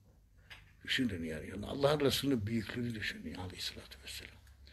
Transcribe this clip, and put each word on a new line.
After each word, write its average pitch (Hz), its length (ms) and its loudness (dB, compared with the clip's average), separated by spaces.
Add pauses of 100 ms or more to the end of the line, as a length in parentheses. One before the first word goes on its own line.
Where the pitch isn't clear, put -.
(840)
Düşünün 95 400 2
yani, 80 260 -4
yani - 160 -6
Allah'ın 143 340 4
Resulü'nün 131 480 4
büyüklüğünü 117 480 0
düşünün 107 380 -4
ya - 60 -8
Aleyhisselatü - 640 -8
Vesselam. - 380 -12 (320)